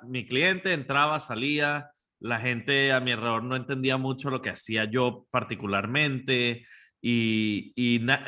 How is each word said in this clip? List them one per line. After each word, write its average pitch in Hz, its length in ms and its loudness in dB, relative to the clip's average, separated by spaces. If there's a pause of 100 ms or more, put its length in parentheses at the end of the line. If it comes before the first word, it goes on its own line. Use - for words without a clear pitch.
mi 127 180 -8
cliente, 180 480 0
entraba, 147 460 2
salía, 143 720 -2 (280)
la 113 200 -2
gente 135 540 2
a 131 60 6
mi 123 120 0
alrededor 113 320 0
no 127 120 -4
entendía 131 420 0
mucho 131 340 -2
lo 127 100 -2
que 110 80 -6
hacía 110 360 -2
yo 123 440 0
particularmente 120 1400 0 (360)
y, 110 720 0
y 120 240 2
na-, 135 280 0